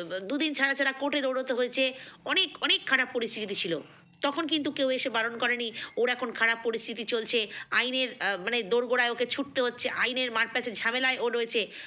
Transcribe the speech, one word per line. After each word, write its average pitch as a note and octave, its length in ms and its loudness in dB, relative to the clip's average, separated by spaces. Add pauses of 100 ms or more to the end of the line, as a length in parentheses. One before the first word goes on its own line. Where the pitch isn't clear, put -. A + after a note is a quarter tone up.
(200)
দুদিন C#4 340 0
ছাড়া C4+ 200 2
ছাড়া C4+ 180 2
কোর্টে C#4 300 0
দৌড়তে C4 300 0
হয়েছে, B3 400 2 (320)
অনেক, F4 380 0
অনেক F4+ 240 2
খারাপ B3+ 260 4
পরিস্থিতি G#3+ 420 -2
ছিল, E3 260 -2 (400)
তখন C#4+ 260 0
কিন্তু D4 240 0
কেউ C#4 200 2
এসে B3+ 200 0
বারণ A3+ 280 0
করেনি, A#3+ 340 0 (240)
"ওর A#3 120 4
এখন A#3+ 240 -2
খারাপ A3+ 300 4
পরিস্থিতি A3+ 420 -4
চলছে, A3+ 420 0 (240)
আইনের, B3 520 0
আহ, F#3+ 200 0
মানে A#3 200 0
দোরগোড়ায় A#3+ 480 2
ওকে A#3+ 160 0
ছুটতে C4+ 360 -2
হচ্ছে, A#3+ 260 -2
আইনের A#3+ 440 0
মারপ্যাচে A3+ 400 0
ঝামেলায় B3 460 0
ও A3+ 100 0
রয়েছে, A#3 380 0 (200)